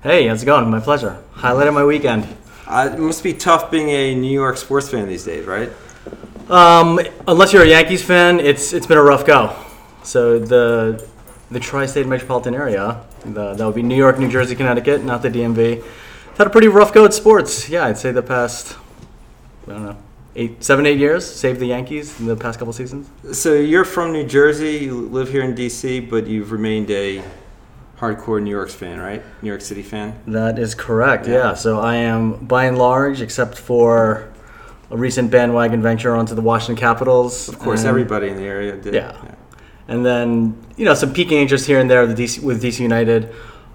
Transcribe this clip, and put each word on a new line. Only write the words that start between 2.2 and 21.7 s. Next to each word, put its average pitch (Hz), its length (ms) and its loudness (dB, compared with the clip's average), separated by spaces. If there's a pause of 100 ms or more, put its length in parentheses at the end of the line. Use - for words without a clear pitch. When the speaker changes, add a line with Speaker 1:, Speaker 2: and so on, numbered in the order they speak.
Speaker 2:
Uh, 131 240 0
it 160 80 -8
must 160 240 -4
be 180 80 -2
tough 165 400 0
being 156 160 0
a 135 260 0
New 127 160 -2
York 135 260 -2
sports 135 320 -4
fan 107 200 -4
these 87 160 -8
days, 80 220 -10
right? 104 220 -6 (800)
Speaker 1:
Um, 170 520 8 (260)
unless 185 260 4
you're 190 120 10
a 160 40 8
Yankees 165 360 4
fan, 175 340 4
it's, 143 340 0
it's 170 140 -4
been 165 100 6
a 151 60 8
rough 139 240 6
go. 127 260 4 (520)
So 120 340 2
the, 113 680 2 (460)
the 123 80 -8
tri-state 135 480 -4
metropolitan 123 480 -4
area, 113 500 -4 (200)
the, 104 280 -8
that 107 140 -4
would 107 80 -2
be 120 80 -4
New 123 140 -2
York, 135 240 4
New 127 100 -2
Jersey, 123 240 -2
Connecticut, 127 480 0
not 120 200 -6
the 120 80 -2
D 117 120 -4
M 117 120 -2
V, 113 80 2 (100)
it's - 680 -16
had 208 80 4
a 196 40 -4
pretty 220 180 8
rough 202 240 6
go 214 120 10
at 202 80 6
sports. - 560 2
Yeah, 160 180 -2
I'd 107 120 -4
say 131 140 -4
the 120 100 -2
past, 120 540 -6 (920)
I - 60 -16
don't 104 140 -12
know, 101 100 -14 (400)
eight, 117 280 -8
seven, 139 200 4
eight 147 140 2
years, 156 260 0
save 127 360 -4
the 127 60 -4
Yankees 127 520 -8